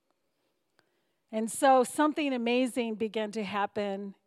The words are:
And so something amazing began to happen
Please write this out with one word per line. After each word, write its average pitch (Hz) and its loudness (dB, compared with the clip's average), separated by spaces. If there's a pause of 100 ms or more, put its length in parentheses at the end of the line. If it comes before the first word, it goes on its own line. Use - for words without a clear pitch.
(1300)
And 220 -2
so 262 6
something 302 0
amazing 240 0
began 214 -4
to 214 -6
happen 202 -4 (120)